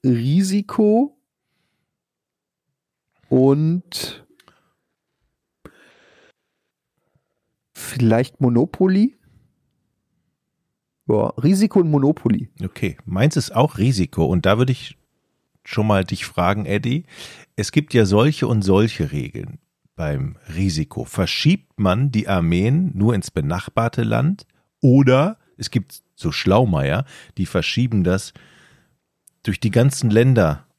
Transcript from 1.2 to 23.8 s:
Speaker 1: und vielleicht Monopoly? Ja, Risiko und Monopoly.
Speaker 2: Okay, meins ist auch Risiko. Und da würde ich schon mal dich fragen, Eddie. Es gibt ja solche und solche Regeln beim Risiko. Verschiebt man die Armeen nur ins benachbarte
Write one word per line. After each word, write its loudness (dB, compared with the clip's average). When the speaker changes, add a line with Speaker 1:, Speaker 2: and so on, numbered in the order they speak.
Speaker 1:
und 0
vielleicht -2
Monopoly? 2
Ja, 0
Risiko 2
und 2
Monopoly. 0
Speaker 2:
Okay, -6
meins 0
ist -4
auch 0
Risiko. 0
Und 0
da 4
würde 2
ich -8
schon -2
mal 2
dich -8
fragen, -2
Eddie. -4
Es -6
gibt -2
ja 6
solche 2
und 0
solche 0
Regeln -10
beim -6
Risiko. -4
Verschiebt -2
man 0
die -4
Armeen 0
nur 0
ins -6
benachbarte -4